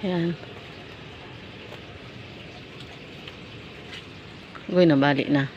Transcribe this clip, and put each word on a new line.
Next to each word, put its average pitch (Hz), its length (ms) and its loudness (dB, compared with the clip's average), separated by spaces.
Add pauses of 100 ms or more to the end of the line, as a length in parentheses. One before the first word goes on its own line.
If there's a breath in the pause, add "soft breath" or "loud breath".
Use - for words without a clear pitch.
Ayan. 175 320 2 (4000)
Uy, 180 80 10
nabali 139 480 8
na. 139 260 6